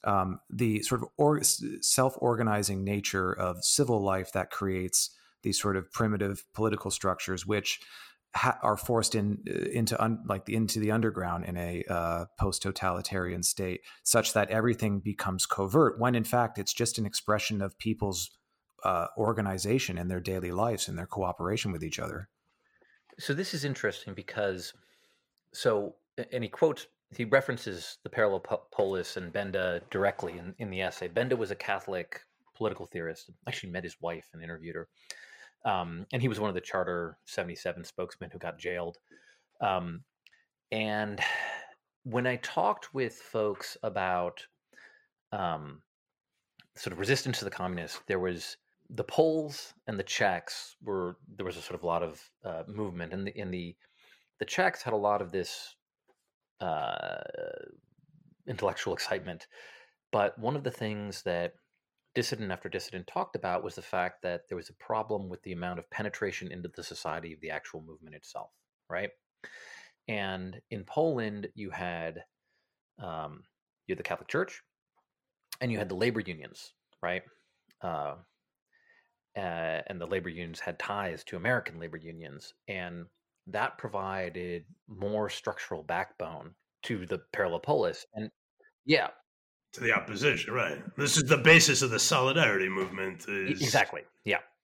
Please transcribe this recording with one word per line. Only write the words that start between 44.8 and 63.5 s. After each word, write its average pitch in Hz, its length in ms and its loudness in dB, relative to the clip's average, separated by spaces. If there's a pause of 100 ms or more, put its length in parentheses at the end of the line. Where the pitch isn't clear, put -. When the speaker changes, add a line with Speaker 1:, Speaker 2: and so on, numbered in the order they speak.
Speaker 2:
um, 80 520 -4 (920)
sort - 180 -8
of 85 60 -10
resistance 123 400 0
to 104 60 -6
the 98 60 -4
communists, 90 560 -4
there 98 100 0
was 90 400 -4 (320)
the 127 140 -4
Poles 156 720 2 (100)
and 104 140 -4
the 95 40 -2
Czechs - 800 0
were, 90 360 -2 (180)
there 101 100 -8
was 87 120 -6
a 82 40 -10
sort 85 180 -8
of 82 40 -12
lot 85 180 2
of, 82 180 -6 (240)
uh, 82 240 -6
movement, 90 460 -6
and 98 140 -4
the, 107 120 -8
and 92 140 -6
the, 87 220 -8 (640)
the - 60 -2
Czechs 185 360 0
had 120 120 -2
a 107 40 2
lot 101 240 4
of 87 100 -6
this, - 440 -4 (840)
uh, 50 640 -2 (1300)
intellectual 95 480 -2
excitement. 87 500 -4 (680)
But 104 280 4
one 123 160 0
of 139 80 -4
the 123 80 -2
things 104 500 -6
that 87 320 0 (600)
dissident 110 380 -2
after 90 160 -6
dissident 92 400 -6
talked - 300 -4
about 90 260 0